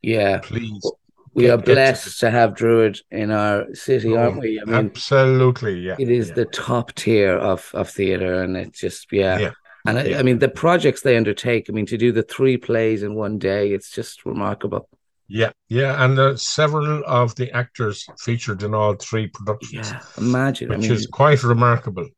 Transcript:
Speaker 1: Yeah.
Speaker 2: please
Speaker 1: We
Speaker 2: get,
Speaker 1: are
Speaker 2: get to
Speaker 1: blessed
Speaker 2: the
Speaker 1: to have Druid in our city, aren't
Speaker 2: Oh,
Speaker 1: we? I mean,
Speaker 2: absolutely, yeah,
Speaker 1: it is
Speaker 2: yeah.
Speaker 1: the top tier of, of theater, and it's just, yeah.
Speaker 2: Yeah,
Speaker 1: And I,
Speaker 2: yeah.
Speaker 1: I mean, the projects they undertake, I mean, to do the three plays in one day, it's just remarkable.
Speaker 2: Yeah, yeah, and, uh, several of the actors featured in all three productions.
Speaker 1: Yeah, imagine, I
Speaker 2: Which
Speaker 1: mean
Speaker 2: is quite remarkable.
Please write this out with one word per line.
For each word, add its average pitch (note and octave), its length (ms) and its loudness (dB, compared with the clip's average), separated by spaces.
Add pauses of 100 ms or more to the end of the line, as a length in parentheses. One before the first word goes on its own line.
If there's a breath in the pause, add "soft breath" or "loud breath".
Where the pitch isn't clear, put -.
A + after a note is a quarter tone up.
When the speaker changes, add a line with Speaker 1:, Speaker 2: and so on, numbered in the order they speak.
Speaker 1:
Yeah. G2+ 360 2
Speaker 2:
please A2 440 -10 (500)
Speaker 1:
We B2 100 4
Speaker 2:
get, A#2+ 80 8
Speaker 1:
are A#2 60 6
Speaker 2:
get G#2+ 80 -2
to B2 80 6
Speaker 1:
blessed C3+ 320 4 (140)
Speaker 2:
the A#2 80 2
Speaker 1:
to A2 40 4
have A2+ 240 4
Druid A2+ 440 2 (100)
in G#2+ 220 -4
our G#2 420 0
city, A2+ 420 0
aren't A#2+ 220 2
Speaker 2:
Oh, - 20 -8
Speaker 1:
we? A2 220 -4
I G#2+ 40 -12
mean, A2+ 100 0
Speaker 2:
absolutely, B2+ 1040 2
yeah, F#2 200 -6
Speaker 1:
it B2 100 -2
is A#2 200 2
Speaker 2:
yeah. E2 60 -10
Speaker 1:
the A#2 100 0
top - 480 -4
tier G2+ 440 2
of, F#2+ 360 -2
of G2 160 -4
theater, F#2 540 -2
and F#2 140 -4
it's F2 220 -12
just, - 320 -8
yeah. F#2+ 280 2
Speaker 2:
Yeah, G2+ 120 -2 (360 soft breath)
Speaker 1:
And A2 100 0
I, C#3 60 0
Speaker 2:
yeah. - 160 -2
Speaker 1:
I C3+ 40 2
mean, B2+ 160 4
the C3 100 2
projects E3 520 2
they B2+ 160 4
undertake, A2+ 520 0
I - 40 -8
mean, G#2+ 140 -2
to A#2+ 100 -6
do A#2+ 140 2
the A2+ 120 0
three C3 340 0
plays A2+ 460 0
in G#2 120 -6
one G#2+ 240 -4
day, G2+ 320 0
it's G2 200 -6
just - 340 -12
remarkable. G#2 640 -6 (400)
Speaker 2:
Yeah, A2 220 0 (180)
yeah, C3+ 340 0
and, C3 160 4
uh, C3+ 160 4
several D3+ 680 -2
of A#2+ 300 0
the B2+ 200 -6
actors A#2+ 500 -6 (140)
featured A2+ 440 -4
in G#2 100 -4
all G#2+ 220 2
three A2 320 -6
productions. G#2+ 640 -10
Speaker 1:
Yeah, - 100 -14 (160)
imagine, B2+ 540 -2
I - 40 -2
Speaker 2:
Which A2 140 -2
Speaker 1:
mean - 20 4
Speaker 2:
is A2 160 0
quite C#3+ 360 4
remarkable. A#2 640 2 (100)